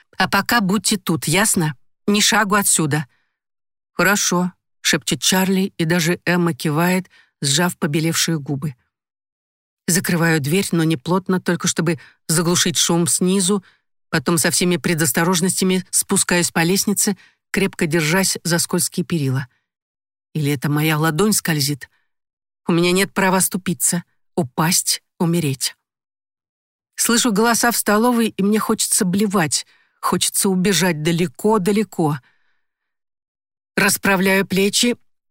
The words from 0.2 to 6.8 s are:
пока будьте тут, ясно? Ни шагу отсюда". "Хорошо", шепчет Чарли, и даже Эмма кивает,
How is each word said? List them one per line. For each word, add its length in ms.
пока 320
будьте 360
тут, 280
ясно? 500
Ни 140
шагу 340
отсюда". 520
"Хорошо", 580
шепчет 400
Чарли, 560
и 80
даже 400
Эмма 280
кивает, 560